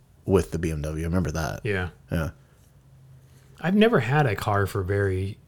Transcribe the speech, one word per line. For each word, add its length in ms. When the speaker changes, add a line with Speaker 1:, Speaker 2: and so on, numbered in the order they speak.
Speaker 1:
with 260
the 80
B 120
M 100
W. 240
Remember 260
that? 320
Speaker 2:
Yeah. 260
Speaker 1:
Yeah. 200
Speaker 2:
I've 140
never 240
had 260
a 100
car 320
for 160
very 540